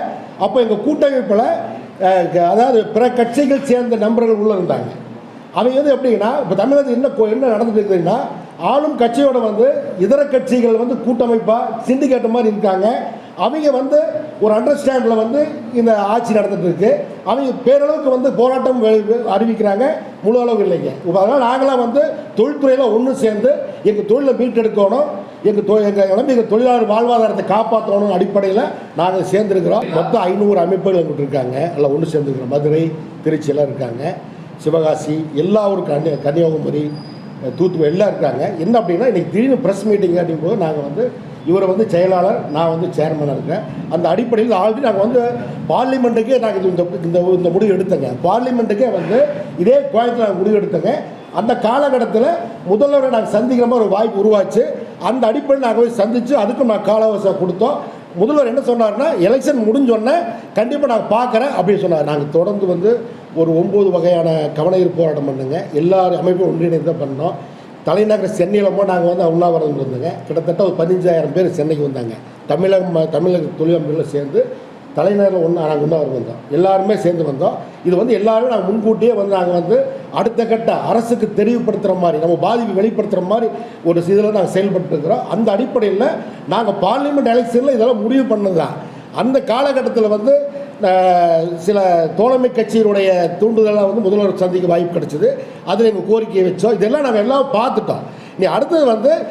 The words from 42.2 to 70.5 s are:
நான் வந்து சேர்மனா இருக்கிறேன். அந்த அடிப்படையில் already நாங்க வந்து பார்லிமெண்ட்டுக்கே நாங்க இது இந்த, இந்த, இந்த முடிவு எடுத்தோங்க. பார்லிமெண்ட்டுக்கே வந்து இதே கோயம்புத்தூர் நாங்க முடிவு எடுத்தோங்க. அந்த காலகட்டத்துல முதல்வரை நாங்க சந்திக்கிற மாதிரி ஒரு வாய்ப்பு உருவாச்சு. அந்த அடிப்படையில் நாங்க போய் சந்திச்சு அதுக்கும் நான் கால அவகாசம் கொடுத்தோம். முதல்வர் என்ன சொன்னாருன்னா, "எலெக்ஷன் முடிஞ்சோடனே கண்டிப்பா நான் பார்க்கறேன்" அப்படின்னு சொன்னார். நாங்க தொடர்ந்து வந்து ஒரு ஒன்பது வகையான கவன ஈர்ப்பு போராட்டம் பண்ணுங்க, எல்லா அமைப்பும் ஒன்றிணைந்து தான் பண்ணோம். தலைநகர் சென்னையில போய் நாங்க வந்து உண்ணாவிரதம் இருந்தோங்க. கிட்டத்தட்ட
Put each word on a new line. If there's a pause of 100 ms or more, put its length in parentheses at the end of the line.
நான்
வந்து
சேர்மனா
இருக்கிறேன். (280)
அந்த
அடிப்படையில்
already
நாங்க
வந்து (480)
பார்லிமெண்ட்டுக்கே
நாங்க
இது
இந்த, (200)
இந்த,
இந்த
முடிவு
எடுத்தோங்க. (180)
பார்லிமெண்ட்டுக்கே
வந்து (320)
இதே (160)
கோயம்புத்தூர்
நாங்க
முடிவு
எடுத்தோங்க. (440)
அந்த
காலகட்டத்துல (420)
முதல்வரை
நாங்க
சந்திக்கிற
மாதிரி
ஒரு
வாய்ப்பு
உருவாச்சு. (400)
அந்த
அடிப்படையில்
நாங்க
போய்
சந்திச்சு
அதுக்கும்
நான்
கால
அவகாசம்
கொடுத்தோம். (380)
முதல்வர்
என்ன
சொன்னாருன்னா, (120)
"எலெக்ஷன்
முடிஞ்சோடனே (400)
கண்டிப்பா
நான்
பார்க்கறேன்" (100)
அப்படின்னு
சொன்னார்.
நாங்க
தொடர்ந்து
வந்து (360)
ஒரு
ஒன்பது
வகையான
கவன
ஈர்ப்பு
போராட்டம்
பண்ணுங்க,
எல்லா
அமைப்பும்
ஒன்றிணைந்து
தான்
பண்ணோம். (520)
தலைநகர்
சென்னையில
போய்
நாங்க
வந்து
உண்ணாவிரதம்
இருந்தோங்க. (140)
கிட்டத்தட்ட